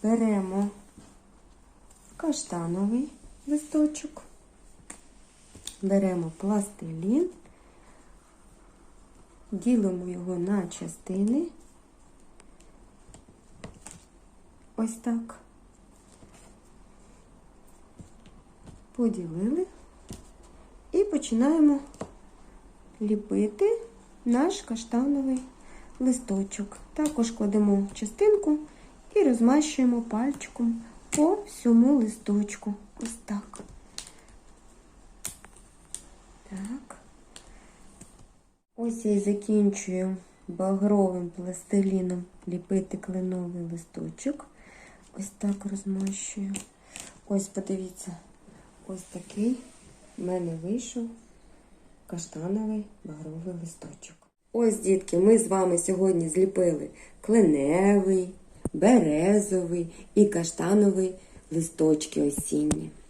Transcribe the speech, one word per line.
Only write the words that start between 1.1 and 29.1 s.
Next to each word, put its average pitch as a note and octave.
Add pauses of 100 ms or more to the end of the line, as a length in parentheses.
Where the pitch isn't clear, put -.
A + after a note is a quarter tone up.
каштановий G3+ (380)
листочок, D4+ (1600)
беремо F#3+
пластилін, G3 (2250)
ділимо F#3+
його F3+
на F#3
частини. G3+ (3250)
Ось A3+
так. A#3 (3500)
Поділили. G#3 (1300)
І F#4
починаємо D4 (1200)
ліпити G#3+ (460)
наш C4+
каштановий C4 (600)
листочок. G3+ (160)
Також C4
кладемо G3+
частинку G4+ (580)